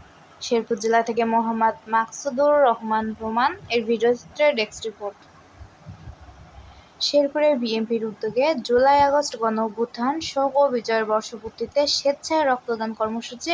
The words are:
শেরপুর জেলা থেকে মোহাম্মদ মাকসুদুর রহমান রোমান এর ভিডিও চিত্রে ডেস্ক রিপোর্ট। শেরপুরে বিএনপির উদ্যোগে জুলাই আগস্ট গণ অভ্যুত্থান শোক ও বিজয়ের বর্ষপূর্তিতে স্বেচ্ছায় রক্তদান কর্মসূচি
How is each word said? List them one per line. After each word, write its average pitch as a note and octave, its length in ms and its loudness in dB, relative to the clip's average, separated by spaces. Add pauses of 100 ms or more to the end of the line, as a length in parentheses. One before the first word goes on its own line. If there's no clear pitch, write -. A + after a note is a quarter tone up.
(420)
শেরপুর A3+ 380 -2
জেলা A3+ 240 2
থেকে A#3 220 -2
মোহাম্মদ A3+ 500 0 (120)
মাকসুদুর B3 720 0
রহমান A3+ 540 2
রোমান A3+ 380 -2 (180)
এর A#3 160 0
ভিডিও A#3 280 2
চিত্রে D4 400 -2
ডেস্ক A3 280 -4
রিপোর্ট। G#3 380 -10 (1800)
শেরপুরে D4 560 2
বিএনপির A3+ 500 -2
উদ্যোগে A3 400 -2 (160)
জুলাই C4 400 4
আগস্ট C#4+ 360 2
গণ A3 220 0
অভ্যুত্থান A#3 600 -2
শোক C#4 340 -2
ও C#4+ 120 6
বিজয়ের A3+ 380 -2
বর্ষপূর্তিতে A3 840 -4
স্বেচ্ছায় C#4+ 580 0
রক্তদান A#3 480 -2
কর্মসূচি A#3 600 -6